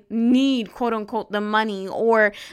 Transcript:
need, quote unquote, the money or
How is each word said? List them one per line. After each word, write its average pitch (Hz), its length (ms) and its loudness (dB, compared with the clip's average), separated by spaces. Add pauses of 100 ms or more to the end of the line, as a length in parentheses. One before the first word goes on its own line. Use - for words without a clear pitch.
need, 247 640 0
quote 240 220 -2
unquote, 214 360 -6
the 208 120 -4
money 208 480 -2
or 220 420 4 (220)